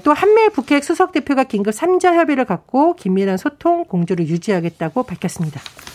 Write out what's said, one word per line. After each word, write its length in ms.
또 100
한미일 380
북핵 320
수석 280
대표가 340
긴급 280
삼 240
자 160
협의를 320
갖고 480
긴밀한 440
소통, 480
공조를 420
유지하겠다고 760
밝혔습니다. 580